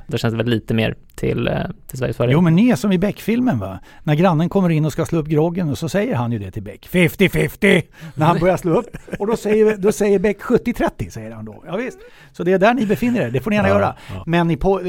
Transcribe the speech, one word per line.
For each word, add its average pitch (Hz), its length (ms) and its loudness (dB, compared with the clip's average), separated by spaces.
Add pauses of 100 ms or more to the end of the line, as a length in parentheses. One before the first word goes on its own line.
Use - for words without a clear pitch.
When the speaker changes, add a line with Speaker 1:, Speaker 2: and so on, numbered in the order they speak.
Speaker 1:
Det 143 120 -4
känns 117 160 0
väl 113 120 -2
lite 117 280 0
mer 113 220 0 (180)
till, 123 340 -2
eh, 147 60 -2 (320)
till 131 120 -12
Sveriges 127 180 -4
fördel. 120 160 2
Speaker 2:
Jo, 156 80 4
men 165 160 4
ni 226 140 4
är - 60 2
som 208 160 -2
i 180 60 2
Beck-filmen, 208 600 -2
va? 95 200 -8 (240)
När 151 120 0
grannen 165 340 2
kommer 190 200 2
in 156 160 2
och 151 80 -2
ska 160 140 -4
slå 175 120 -2
upp 147 100 -2
groggen 165 420 0
och 135 80 -4
så 165 100 -6
säger 208 260 -2
han 120 180 -2
ju 113 60 -2
det 95 120 -10
till 98 120 -10
Beck. - 240 -16
"Fifty 180 420 2
fifty." 160 540 2 (320)
När 151 120 0
han 170 120 4
börjar 175 180 2
slå 165 160 -2
upp. - 240 -2 (220)
Och 202 80 -6
då 226 100 -2
säger, 214 400 2
då 202 160 2
säger 202 260 2
Beck, 202 240 -2
"Sjuttio 240 300 0
trettio", - 380 -4
säger 110 240 -12
han 110 100 -14
då. 107 220 -18
Ja, 170 100 -8
visst. 247 220 -8 (340)
Så - 120 -8
det 180 80 4
är 190 60 4
där 214 160 6
ni 240 120 0
befinner 208 340 0
er. 120 100 -2
Det 127 100 -2
får 123 100 -4
ni 208 60 2
gärna 196 120 2
Speaker 3:
Ja, 196 60 4
Speaker 2:
göra. 196 200 0 (200)
Speaker 3:
ja. 95 120 -8
Speaker 2:
Men 170 240 2
i 160 60 0
på-, 190 220 0 (100)